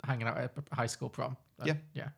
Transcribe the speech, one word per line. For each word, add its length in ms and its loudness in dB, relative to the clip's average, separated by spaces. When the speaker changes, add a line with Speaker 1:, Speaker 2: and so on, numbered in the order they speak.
Speaker 1:
hanging 240 2
out 100 0
at 160 -2
a 40 -4
high 100 4
school 240 -2
prom. 260 -2
Uh, 60 -6
Speaker 2:
Yeah. 100 6
Speaker 1:
yeah. 220 -4